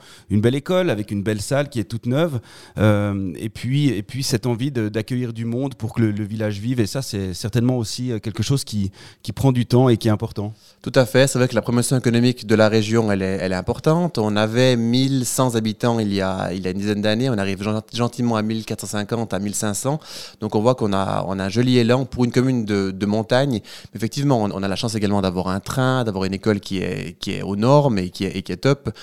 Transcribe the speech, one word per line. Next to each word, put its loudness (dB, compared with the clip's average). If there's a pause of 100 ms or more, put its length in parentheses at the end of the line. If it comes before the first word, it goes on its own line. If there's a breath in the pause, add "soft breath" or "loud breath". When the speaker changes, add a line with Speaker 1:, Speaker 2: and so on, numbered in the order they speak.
(280 loud breath)
Speaker 1:
une 2
belle 4
école 0
avec -4
une -2
belle -2
salle -2
qui -2
est -4
toute -8
neuve. 0 (380 loud breath)
Euh, 2
et -6
puis, 0
et 0
puis -8
cette -2
envie -2
de, -2
d'accueillir -4
du -8
monde -4
pour -8
que 2
le, 4
le -2
village -4
vive. -2
Et 2
ça, -6
c'est -6
certainement 0
aussi, -4
euh, -4
quelque -4
chose 0
qui, -4 (300 loud breath)
qui -8
prend 4
du 0
temps 4
et 6
qui -2
est 4
important. -4 (300 soft breath)
Speaker 2:
Tout -8
à 6
fait. 4
C'est -2
vrai 4
que -6
la 2
promotion 0
économique 2
de 4
la 6
région, 2
elle 2
est, -2
elle 0
est 0
importante. 0
On 0
avait 4
mille 2
cent 0
habitants 0
il 0
y 0
a, -2
il -4
y -6
a -2
une -4
dizaine -2
d'années. 2
On 0
arrive -4
gen-, -2 (140)
gentiment 0
à 0
mille -4
quatre -8
cent -10
cinquante, -4
à -4
mille -4
cinq -2
cents. -4 (400 loud breath)
Donc -2
on 4
voit 4
qu'on 0
a, -2
on -4
a -2
un -4
joli 2
élan 2
pour -2
une 0
commune 2
de, 0
de -4
montagne. 0
Mais -18
effectivement, 0
on, 0
on -6
a -2
la -2
chance -4
également 2
d'avoir -2
un -2
train, 0
d'avoir -2
une -2
école 0
qui -6
est, -6
qui -6
est -6
aux -4
normes 4
et -2
qui -6
est, -4
et -4
qui -14
est -4
top. 0 (120)